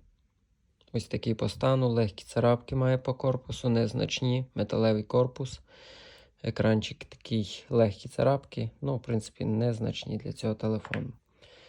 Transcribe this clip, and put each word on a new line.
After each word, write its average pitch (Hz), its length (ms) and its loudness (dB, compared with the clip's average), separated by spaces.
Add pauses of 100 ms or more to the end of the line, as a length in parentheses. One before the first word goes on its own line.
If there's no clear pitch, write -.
(920)
Ось 113 120 -2
такий - 280 -2
по 110 160 -2
стану, 131 400 2
легкі 113 360 0
царапки 120 500 2
має 131 220 4
по 127 160 -2
корпусу, 127 560 -2
незначні, 123 760 2 (100)
металевий 107 480 2
корпус. 127 560 0 (840)
Екранчик 110 640 0
такий, - 640 -6
легкі 113 400 2
царапки, 131 600 0 (120)
ну, 139 140 -2
в 113 60 -6
принципі, - 440 -4
незначні 110 720 -2
для 101 160 -8
цього 107 220 -4
телефону. 110 580 -4 (560)